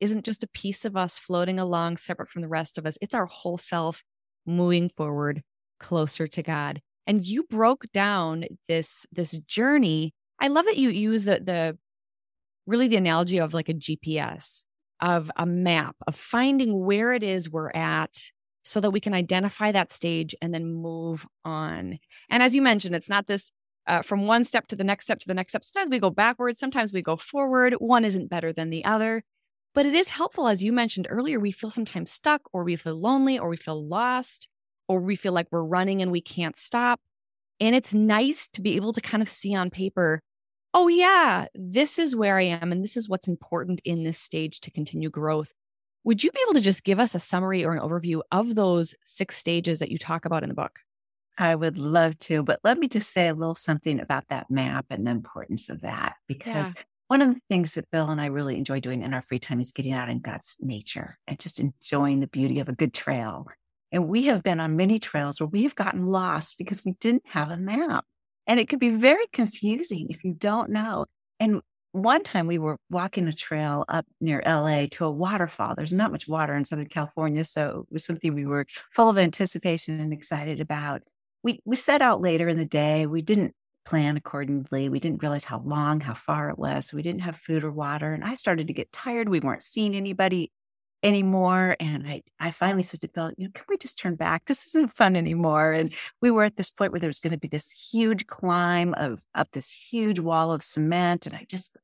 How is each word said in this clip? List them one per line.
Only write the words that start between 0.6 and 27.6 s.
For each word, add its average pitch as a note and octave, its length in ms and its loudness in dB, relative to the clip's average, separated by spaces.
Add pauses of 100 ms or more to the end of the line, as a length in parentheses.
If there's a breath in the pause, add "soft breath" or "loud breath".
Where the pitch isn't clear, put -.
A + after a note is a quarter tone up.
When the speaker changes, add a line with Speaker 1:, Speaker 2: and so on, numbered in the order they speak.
Speaker 1:
of G3+ 120 -6
us F3+ 220 -2
floating F3+ 400 0
along E3+ 380 0
separate - 320 -8
from E3+ 140 -10
the E3 60 -8
rest D#3+ 300 -4
of D#3 80 -8
us. D#3 140 -6
It's G3+ 140 -4
our G3+ 120 0
whole F3 320 -8
self E3 440 -4 (420)
moving F3 520 2
forward D3 460 -2 (380)
closer D#3+ 480 -2
to D#3+ 140 -6
God. D3 380 -6 (260)
And G3+ 200 2
you A#3+ 180 -2
broke A3+ 480 2
down F#3 520 0 (240)
this, E3 440 -2
this E3 280 -4
journey. G3+ 720 2 (280)
I C#4 80 2
love D#4 180 4
that G#4+ 120 4
you C4 120 6
use G#3+ 340 2
the, G3 200 4
the, E3 340 0 (880)
really A#3+ 220 4
the A3+ 80 6
analogy F3 420 4
of, D#3+ 140 0
like, D#3+ 160 -2
a D#3+ 60 -2
G D#3 260 -4
P D#3 180 -2
S, - 460 -6 (360)
of E3+ 360 2
a E3+ 80 -2
map, F3 520 2 (100)
of D#3 80 -2
finding A#3+ 680 2
where G#3 280 2
it A#3+ 100 0
is F#3 280 -2
we're D#3 200 -6
at D#3 460 -2 (480)
so - 160 -2
that G3+ 100 2
we G3+ 100 0
can G#3 120 -2
identify F#3+ 580 0
that F#3+ 220 0
stage E3 480 -4
and E3+ 120 -4
then E3 120 -4
move E3 600 -6 (180)
on. D#3 540 -6 (320 soft breath)
And A#3+ 120 4
as B3 140 6
you C#4 60 6
mentioned, G3+ 320 4
it's - 160 -6
not G3+ 160 0
this, G3+ 260 -4 (340)
uh, F3 140 2
from G3+ 260 0
one A#3 180 4
step - 240 0
to G3+ 80 -8
the G3 80 -2
next G3+ 200 -2
step - 160 -2
to - 80 -10
the F#3 60 -2
next F#3 180 -4
step. - 100 -4
Sometimes F#4+ 280 -4
we B3+ 80 2
go F#3+ 120 4
backwards, A#3 480 2
sometimes B3+ 340 -2
we F#3 100 -2
go D#3+ 140 0
forward. B3+ 580 2